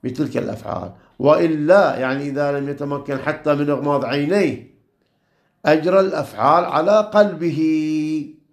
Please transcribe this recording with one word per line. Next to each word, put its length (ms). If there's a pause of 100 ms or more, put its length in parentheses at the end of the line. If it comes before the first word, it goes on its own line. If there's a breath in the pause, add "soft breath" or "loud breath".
بتلك 320
الأفعال. 560 (260 soft breath)
وإلا، 760
يعني 320
إذا 320
لم 80
يتمكن 500
حتى 360
من 160
إغماض 340
عينيه، 720 (920)
أجرى 340
الأفعال 640
على 360
قلبه. 1300 (180)